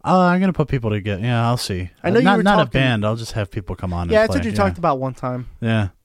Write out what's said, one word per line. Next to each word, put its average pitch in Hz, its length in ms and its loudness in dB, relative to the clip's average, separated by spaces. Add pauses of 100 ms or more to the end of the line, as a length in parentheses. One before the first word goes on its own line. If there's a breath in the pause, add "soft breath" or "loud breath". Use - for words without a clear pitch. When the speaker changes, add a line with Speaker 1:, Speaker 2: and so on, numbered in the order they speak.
Speaker 1:
Uh, 185 120 4
I'm 180 200 4
gonna 190 140 2
put 147 140 0
people 117 240 -2
together. 101 320 -2
Yeah, 117 240 0
I'll 120 100 2
see. 90 320 -6 (140)
Speaker 2:
I 175 80 0
know 214 60 4
Speaker 1:
Uh, - 20 6
Speaker 2:
you 175 60 2
Speaker 1:
not, 202 120 4
Speaker 2:
were 214 60 0
Speaker 1:
not 196 160 4
a 147 60 2
Speaker 2:
talking 127 140 -2
Speaker 1:
band. 117 260 2
I'll 110 100 0
just 113 160 -10
have 107 180 -4
people 95 260 -8
come 90 160 -6
on 87 180 -4
Speaker 2:
Yeah, 214 100 4
Speaker 1:
and 220 100 4
Speaker 2:
that's 95 60 -2
what - 80 0
Speaker 1:
play. 220 80 -4
Speaker 2:
you 202 40 -6
Speaker 1:
Yeah. 208 80 2
Speaker 2:
talked 185 140 0
about 156 220 0
one 131 160 -6
time. 127 320 -6 (140)
Speaker 1:
Yeah. 110 260 0 (180)